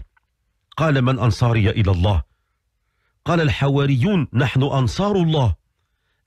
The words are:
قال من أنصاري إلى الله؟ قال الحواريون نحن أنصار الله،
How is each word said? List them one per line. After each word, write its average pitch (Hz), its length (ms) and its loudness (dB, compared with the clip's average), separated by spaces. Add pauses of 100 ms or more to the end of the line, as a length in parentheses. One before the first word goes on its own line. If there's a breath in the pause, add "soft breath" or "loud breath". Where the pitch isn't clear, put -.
(760)
قال 143 240 0
من 127 180 0
أنصاري 113 500 0
إلى 101 220 0
الله؟ 92 320 0 (1000)
قال 170 160 0
الحواريون 143 920 0
نحن 123 300 0
أنصار 147 520 -2
الله، 156 400 0 (720)